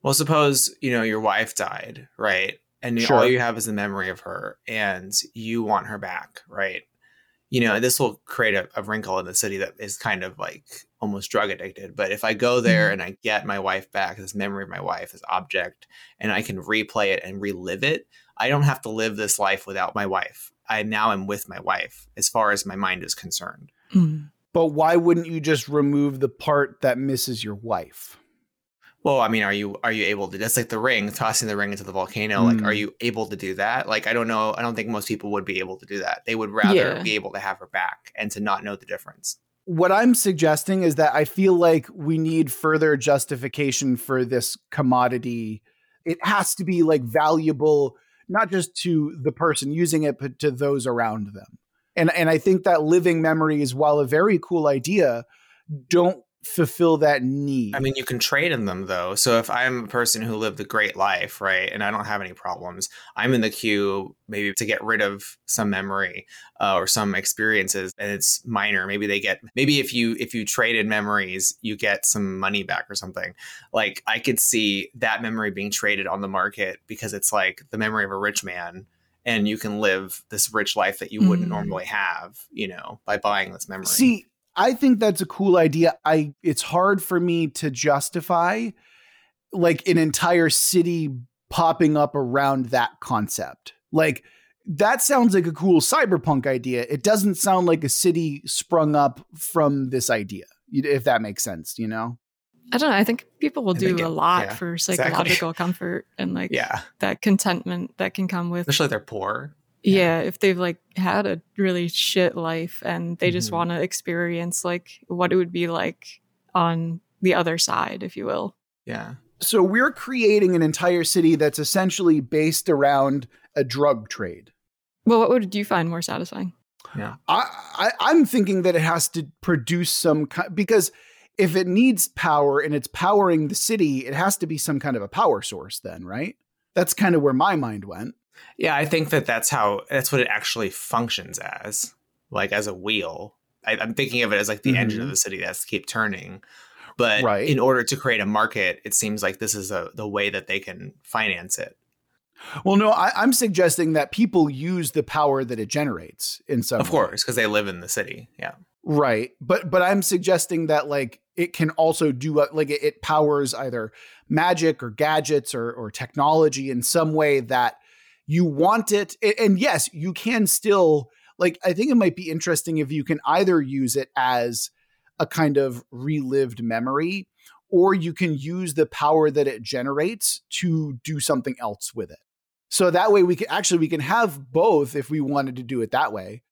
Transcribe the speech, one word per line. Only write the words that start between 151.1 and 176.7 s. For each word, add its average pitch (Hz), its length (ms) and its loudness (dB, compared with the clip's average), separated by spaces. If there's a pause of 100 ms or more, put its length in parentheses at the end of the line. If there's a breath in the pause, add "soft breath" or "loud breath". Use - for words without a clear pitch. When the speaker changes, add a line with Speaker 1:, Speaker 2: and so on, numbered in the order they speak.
Speaker 1:
it. - 180 -12 (880 loud breath)
Speaker 2:
Well, 196 120 4
no, 214 140 6
I, 196 260 4
I'm 226 160 4
suggesting 175 640 2
that 147 180 0
people 180 380 2
use 160 420 -4
the 151 100 0
power 139 420 0
that 117 140 -6
it 107 100 -4
generates 120 800 -6
in 123 160 0
some 117 180 -2
Speaker 1:
Of - 80 -2
Speaker 2:
way. 165 120 0
Speaker 1:
course, - 240 -2
'cause 123 100 -4
they 113 120 0
live 104 220 0
in 90 120 -10
the 90 80 -14
city. - 400 -8 (100)
Yeah. - 140 -10 (320)
Speaker 2:
Right. 131 460 2 (100)
But, 165 300 0
but 180 120 4
I'm 196 200 2
suggesting 175 640 0
that, 151 200 2
like, 139 340 -4 (140)
it 170 180 -2
can 160 180 0
also 160 420 2
do, 147 280 -2
uh, 143 120 4
like, 151 180 0
it, 143 120 -2
it 147 200 -2
powers 147 520 2
either 120 380 -6 (360 loud breath)
magic 160 540 2
or 120 80 -8
gadgets 151 640 0
or, 117 180 -4
or 113 180 -10
technology 143 800 2
in 123 120 -2
some 160 320 2
way 147 260 4
that 123 380 0 (480 soft breath)
you 165 180 4
want 180 480 2
it. 208 300 -2
A-, 214 200 2
and 196 160 6
yes, 202 340 0
you 170 200 -6
can 220 340 0
still, 165 640 4 (280 soft breath)
like, 175 260 2
I 185 80 2
think 226 180 0
it 254 60 6
might 185 200 4
be 175 140 -8
interesting 160 480 -2
if 143 140 -2
you 151 100 -2
can 151 240 -2
either 175 340 4
use 135 360 -2
it 135 200 -2
as 123 540 0 (480)
a 156 80 0
kind 147 300 0
of 131 340 0
relived 131 720 -2
memory, 139 640 -2 (440 soft breath)